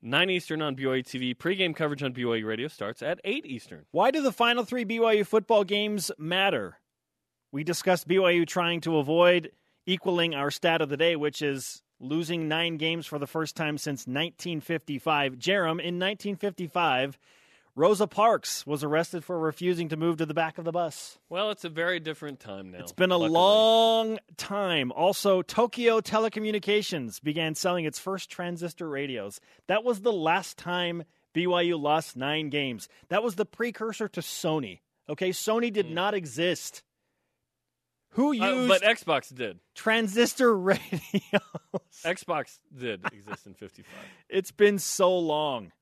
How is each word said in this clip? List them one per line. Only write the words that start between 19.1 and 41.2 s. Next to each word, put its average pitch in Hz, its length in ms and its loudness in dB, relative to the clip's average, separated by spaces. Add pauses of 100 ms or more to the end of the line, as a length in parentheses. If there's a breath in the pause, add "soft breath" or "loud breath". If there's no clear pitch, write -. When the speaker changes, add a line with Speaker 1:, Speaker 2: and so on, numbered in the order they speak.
Speaker 2:
for 180 140 -6
refusing 165 520 -2
to 160 60 -6
move 165 200 0
to 160 100 -2
the 151 80 -6
back 160 240 -2
of 170 60 -10
the 165 80 -4
bus. 170 460 -6 (120)
Speaker 1:
Well, 196 200 -2
it's 202 140 -8
a 175 60 -6
very 170 300 -2
different 151 400 -10
time 98 320 -14
now, 90 80 -16
Speaker 2:
It's 87 120 -16
been 185 200 2
a 180 40 4
Speaker 1:
luckily. 160 220 2
Speaker 2:
long 220 800 6 (180)
time. 175 560 -2
Also, 185 480 2
Tokyo 226 600 2
Telecommunications 214 1200 -2
began 156 320 -2
selling 180 300 0
its 151 140 -4
first 190 320 -6
transistor 175 580 -8
radios. 135 520 -6 (280 soft breath)
That 214 160 0
was 240 160 0
the 226 120 2
last 170 460 0
time 175 460 -4 (280)
B 170 140 0
Y 175 160 2
U 175 160 2
lost 147 380 0
nine 147 340 -2
games. 131 380 -4 (200 soft breath)
That 196 140 0
was 226 140 -4
the 202 100 -2
precursor 220 640 -6
to - 120 -8
Sony. 147 600 -4 (280)
Okay, 180 220 -2
Sony 220 420 0
did 202 140 0
Speaker 1:
Hmm. 160 80 -10
Speaker 2:
not 185 180 0
exist. 170 680 -4 (1300)
Who 269 200 2
Speaker 1:
Uh, 233 220 2
Speaker 2:
used 254 160 0
Speaker 1:
but 190 140 6
Xbox 170 520 0
did. 107 260 -6 (140)
Speaker 2:
transistor 226 840 2
<laughs> - 0 -
radios? 185 840 0 (600)